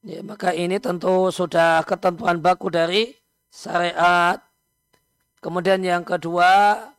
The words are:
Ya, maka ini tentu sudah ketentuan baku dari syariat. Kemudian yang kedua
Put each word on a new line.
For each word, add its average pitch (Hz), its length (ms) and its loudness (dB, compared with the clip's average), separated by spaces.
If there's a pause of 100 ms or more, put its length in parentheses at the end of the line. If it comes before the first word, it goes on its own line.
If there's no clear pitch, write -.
Ya, 165 160 -14
maka - 320 -4
ini 175 240 -2
tentu 185 560 0
sudah 165 480 2
ketentuan 180 640 -2
baku 180 240 0
dari 175 400 -2 (400)
syariat. 175 880 0 (1040)
Kemudian 180 400 -2
yang 175 240 -2
kedua 180 720 2 (220)